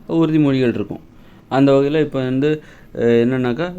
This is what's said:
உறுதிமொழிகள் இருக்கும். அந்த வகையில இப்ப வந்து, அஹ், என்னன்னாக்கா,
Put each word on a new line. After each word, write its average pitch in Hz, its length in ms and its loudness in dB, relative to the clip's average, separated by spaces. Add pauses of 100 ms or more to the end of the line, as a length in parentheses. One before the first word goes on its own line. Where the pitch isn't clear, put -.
உறுதிமொழிகள் 151 640 0
இருக்கும். 101 260 -8 (500)
அந்த 139 220 2
வகையில 143 300 2
இப்ப 143 220 -4
வந்து, 139 400 -2 (300)
அஹ், - 40 -12
என்னன்னாக்கா, 123 800 0